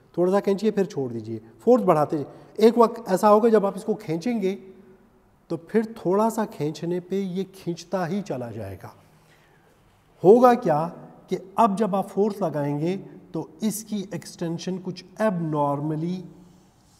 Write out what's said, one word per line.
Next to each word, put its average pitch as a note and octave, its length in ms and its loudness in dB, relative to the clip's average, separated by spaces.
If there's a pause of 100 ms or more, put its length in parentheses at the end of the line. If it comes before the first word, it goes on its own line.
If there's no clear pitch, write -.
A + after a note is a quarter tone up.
(180)
थोड़ा F3+ 140 2
सा G3+ 80 2
खींचिए, G3 300 0
फिर G3 160 0
छोड़ C3+ 260 -6
दीजिए, A2+ 280 -8 (200)
Force A#3 220 4
बढ़ाते D#3 360 2
जाइए। - 500 0
एक A#3+ 100 4
वक्त A#3 300 2
ऐसा F#3+ 200 2
होगा, G#3+ 200 6
जब G#3 180 4
आप F#3+ 100 -6
इसको G#3 180 -4
खींचेंगे, F#3+ 600 -4 (960)
तो E3+ 60 -4
फिर A3 380 -2 (120)
थोड़ा G3+ 240 2
सा A3 140 -4
खींचने E3+ 560 -6
पे F#3+ 200 -6
ये F#3+ 240 -6
खींचता F3 640 -6
ही F#3+ 160 -4
चला B2 280 -8
जाएगा। G2 440 -12 (1300)
होगा A#3+ 300 10
क्या E3+ 520 -2 (220)
कि - 300 -8
अब G#3 180 4
जब G3+ 180 0
आप F#3+ 140 -2
फोर्स G3+ 340 -2
लगाएंगे, D3 540 -2 (380)
तो D#3+ 160 -8 (120)
इसकी G#3 520 -6
extension E3+ 640 -8
कुछ F3+ 260 -12 (160)
abnormally D#3 1040 -2 (760)